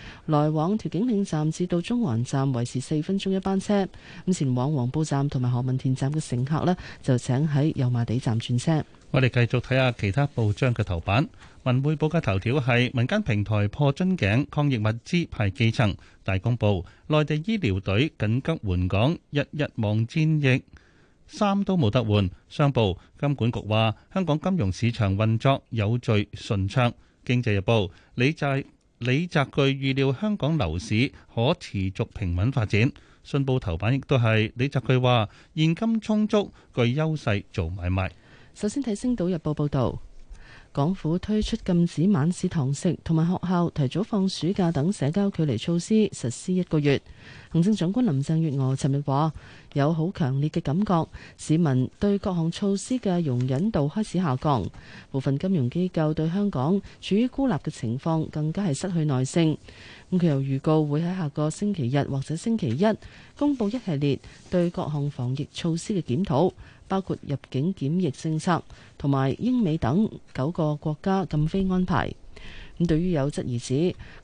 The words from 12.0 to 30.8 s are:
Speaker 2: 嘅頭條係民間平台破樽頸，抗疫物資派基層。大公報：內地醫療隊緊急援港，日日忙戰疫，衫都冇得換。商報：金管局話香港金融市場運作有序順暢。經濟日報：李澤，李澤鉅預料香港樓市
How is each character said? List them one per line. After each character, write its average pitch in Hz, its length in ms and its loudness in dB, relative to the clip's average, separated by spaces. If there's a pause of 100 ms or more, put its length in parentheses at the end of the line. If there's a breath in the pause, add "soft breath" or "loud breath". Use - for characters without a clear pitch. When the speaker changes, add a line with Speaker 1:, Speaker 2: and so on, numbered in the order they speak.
Speaker 2:
嘅 165 120 2
頭 98 160 0
條 123 220 0
係 123 340 2
民 123 140 2
間 208 160 0
平 104 200 0
台 104 260 2
破 143 240 2
樽 185 220 0
頸， 113 360 2
抗 147 180 0
疫 127 80 2
物 107 60 -2 (200)
資 170 260 0
派 101 200 -2
基 113 220 2
層。 101 240 2 (280 loud breath)
大 95 140 0
公 117 200 0
報： 101 280 2 (220 loud breath)
內 151 160 2
地 151 140 -2
醫 220 200 -2
療 101 220 0
隊 104 400 0
緊 110 220 0
急 - 260 -2
援 90 200 0
港， 110 300 0 (140)
日 143 80 -2 (120)
日 151 240 -4
忙 110 300 0
戰 151 520 2
疫， 139 60 -4 (600 soft breath)
衫 202 380 0
都 190 120 0
冇 113 140 4
得 113 140 2
換。 104 260 2 (200 loud breath)
商 143 220 2
報： 110 260 2 (220 soft breath)
金 143 140 0
管 117 180 2
局 113 100 -8
話 110 340 2 (180 soft breath)
香 190 120 0
港 156 140 0
金 185 180 0
融 98 140 2
市 117 200 0
場 98 260 0
運 110 220 2
作 135 300 2
有 110 280 0
序 107 360 0
順 95 360 -2
暢。 120 240 2 (300 soft breath)
經 123 180 0
濟 107 120 0
日 98 60 2
報： 107 300 2 (240 loud breath)
李 131 200 2
澤， 139 300 -4 (360)
李 131 280 0
澤 143 220 0
鉅 139 200 2
預 135 260 -2
料 135 180 2
香 208 240 -2
港 156 200 0
樓 85 200 -2
市 110 340 0 (220 loud breath)